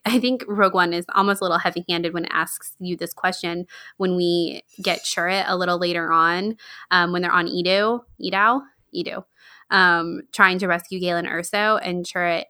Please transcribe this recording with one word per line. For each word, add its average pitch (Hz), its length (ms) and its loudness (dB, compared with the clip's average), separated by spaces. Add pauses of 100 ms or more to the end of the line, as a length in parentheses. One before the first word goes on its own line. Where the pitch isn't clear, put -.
I 240 120 4
think 247 300 0
Rogue 202 260 2
One 175 180 4
is 175 120 -4 (100)
almost 196 260 2
a 196 40 0
little 170 140 2
heavy-handed 175 560 -2
when 165 100 -4
it - 80 -6
asks - 480 -4
you 180 160 -6
this 170 160 -8
question 175 540 -4 (300)
when 185 200 0
we 175 460 0 (180)
get 185 240 -2
Chirrut 185 420 -2
a 185 100 -2
little 180 220 0
later 170 340 -2
on, 175 440 2 (340)
um, 175 220 2
when 175 100 0
they're 175 80 -2
on 175 180 2
Edo, 202 560 0 (140)
Edo, 208 440 2 (300)
Edo, - 340 -8 (440)
um, 170 520 2 (100)
trying 185 280 4
to 196 80 -2
rescue 180 320 -4
Galen 175 260 -2
Erso. 208 560 0
And 175 240 -4
Chirrut 175 440 -2